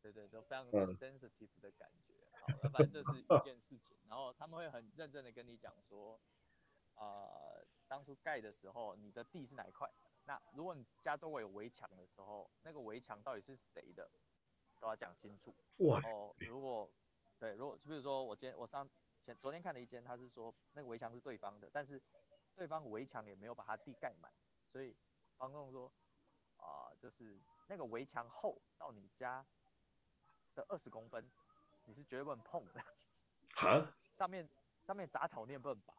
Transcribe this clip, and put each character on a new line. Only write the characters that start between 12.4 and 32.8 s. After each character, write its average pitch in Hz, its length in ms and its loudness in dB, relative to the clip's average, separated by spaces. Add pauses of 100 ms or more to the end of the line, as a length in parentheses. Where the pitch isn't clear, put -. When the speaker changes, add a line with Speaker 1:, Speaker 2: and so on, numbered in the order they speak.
Speaker 1:
那 160 100 -12
个 156 80 -8
围 113 200 -4
墙 107 220 -8
到 131 120 -2
底 101 60 -2
是 131 160 -14
谁 - 380 -14
的， - 160 -10 (680)
都 113 80 -4
要 110 80 2
讲 95 220 -8
清 101 220 -14
楚。 - 160 -14 (240)
Speaker 2:
哇 170 220 12
塞。 113 100 0
Speaker 1:
然 107 80 -2
后 104 220 -8
如 123 200 -4
果， 120 320 -2 (460)
对， 110 160 -2
如 123 120 -4
果， - 120 -6
就 143 100 -16
比 156 80 -4
如 135 60 -6
说 135 200 2
我 107 140 -4
今 131 100 -8
天， 113 120 -6
我 117 80 -6
上， 139 220 -6 (360)
前， 123 140 -10
昨 135 120 -2
天 170 120 -6
看 175 100 -2
了 127 80 -6
一 120 60 -8
间， 120 180 -10
他 123 120 -4
是 123 120 -12
说 113 260 -8 (200)
那 147 80 -8
个 131 40 -8
围 117 120 -4
墙 117 140 -4
是 120 60 -10
对 120 180 -6
方 101 220 -8
的， 101 140 -16
但 143 120 0
是 135 160 -8 (540)
对 180 120 -4
方 156 240 -4
围 113 140 0
墙 113 220 -6
也 101 80 -12
没 98 120 -12
有 120 80 -4
把 110 100 -10
他 107 120 -2
地 131 180 -12
盖 - 260 -4
满， - 100 -16 (400)
所 131 120 -6
以 123 120 -8 (420)
房 131 160 -6
东 143 200 -8
说， 127 180 -8 (680)
啊， 71 420 -8
就 123 100 -10
是 104 300 -14 (260)
那 196 100 -6
个 156 80 -2
围 117 200 0
墙 120 240 -2
厚 - 320 -2 (180)
到 143 140 -6
你 101 240 -16
家 131 280 -2 (1120)
的 139 140 -4
二 190 100 -2
十 131 100 -10
公 113 200 -10
分， 120 200 -6 (560)
你 110 80 -16
是 135 120 -14
绝 127 120 -6
对 139 80 -2
不 147 100 -2
能 117 100 -8
碰 156 280 -4
的。 - 120 -8 (720)